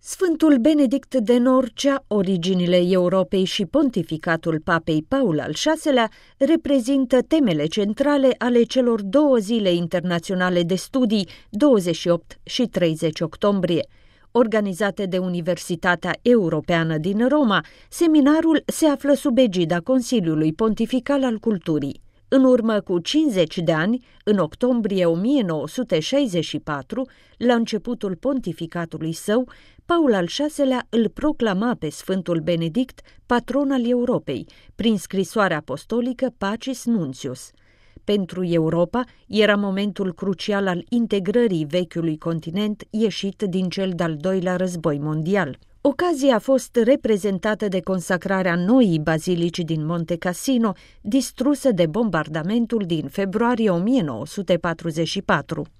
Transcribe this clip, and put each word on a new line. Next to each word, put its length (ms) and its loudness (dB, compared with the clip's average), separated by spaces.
Sfântul 480 2
Benedict 580 2
de 220 4
Norcea, 680 2
originile 840 2
Europei 540 2
și 220 -2
pontificatul 1000 -2
Papei 440 0
Paul 320 0
al 140 -6
șaselea 560 0
reprezintă 840 2
temele 440 2
centrale 720 0
ale 260 2
celor 380 0
două 360 4
zile 360 0
internaționale 920 0
de 120 0
studii, 520 0
douăzeci 460 2
și 120 -6
opt 360 -2
și 220 -2
treizeci 540 -2
octombrie. 680 0
Organizate 760 0
de 120 -4
Universitatea 1040 -2
Europeană 760 2
din 300 0
Roma, 380 2
seminarul 760 4
se 200 -2
află 280 2
sub 240 0
egida 420 2
Consiliului 720 0
Pontifical 720 0
al 140 -2
Culturii. 640 -4
În 140 6
urmă 360 4
cu 200 -2
cincizeci 580 0
de 140 0
ani, 340 0
în 140 2
octombrie 680 0
o 100 2
mie 280 0
nouă 240 -4
sute 320 -2
șaizeci 460 0
și 140 -8
patru, 480 -8
la 160 2
începutul 640 -4
pontificatului 1000 -6
său, 360 -2
Paul 280 2
al 120 2
șaselea 640 -2
îl 200 2
proclama 680 -2
pe 100 -6
Sfântul 500 -4
Benedict 640 -2
patron 460 0
al 180 0
Europei, 580 -2
prin 220 0
scrisoarea 600 -2
apostolică 800 -4
Pacis 480 -6
Nuntius. 640 -4
Pentru 420 -2
Europa 580 0
era 280 4
momentul 580 -2
crucial 540 -4
al 220 -4
integrării 800 0
vechiului 480 -2
continent 720 -4
ieșit 600 -4
din 200 -2
cel 260 -4
de-al 200 -2
doilea 400 -2
război 460 -2
mondial. 560 -2
Ocazia 540 2
a 40 2
fost 440 0
reprezentată 840 0
de 120 -2
consacrarea 760 -2
noii 440 4
bazilici 600 -2
din 260 -2
Monte 300 -2
Cassino, 560 0
distrusă 680 0
de 140 2
bombardamentul 1000 -2
din 220 -2
februarie 640 0
o 80 2
mie 240 2
nouă 240 -4
sute 320 -2
patruzeci 500 -4
și 140 -6
patru. 440 -2